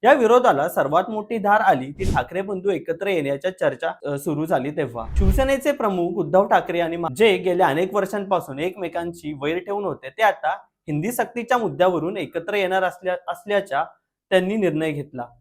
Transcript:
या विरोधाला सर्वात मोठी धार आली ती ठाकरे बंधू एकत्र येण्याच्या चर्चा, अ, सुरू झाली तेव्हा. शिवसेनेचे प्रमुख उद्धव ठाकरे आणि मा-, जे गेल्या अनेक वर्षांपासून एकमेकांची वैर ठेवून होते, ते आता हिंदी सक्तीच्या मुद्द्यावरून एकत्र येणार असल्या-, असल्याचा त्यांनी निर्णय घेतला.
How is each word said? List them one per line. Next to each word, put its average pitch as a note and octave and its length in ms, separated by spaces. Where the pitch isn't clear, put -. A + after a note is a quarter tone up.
या B3 100
विरोधाला A3+ 560
सर्वात F3 400
मोठी G#3+ 280
धार G#3 240
आली C#3+ 300
ती F#3+ 120
ठाकरे E3+ 380
बंधू F#3+ 280
एकत्र E3+ 380
येण्याच्या E3 520
चर्चा, D#3+ 320
अ, C#3+ 120
सुरू D3 280
झाली D3+ 260
तेव्हा. B2 340
शिवसेनेचे C4 540
प्रमुख F#3+ 400
उद्धव E3+ 360
ठाकरे E3+ 320
आणि E3 180
मा-, E3 160
जे F#3+ 240
गेल्या F3+ 300
अनेक F3 260
वर्षांपासून F#3+ 640
एकमेकांची E3+ 840
वैर D#3 160
ठेवून G3+ 280
होते, C3+ 240
ते G#3+ 140
आता G3 260
हिंदी D#3 240
सक्तीच्या A#3+ 460
मुद्द्यावरून F3+ 600
एकत्र E3+ 360
येणार F#3+ 300
असल्या-, F3+ 480
असल्याचा F#3+ 520
त्यांनी F#3+ 260
निर्णय D#3+ 360
घेतला. C3+ 340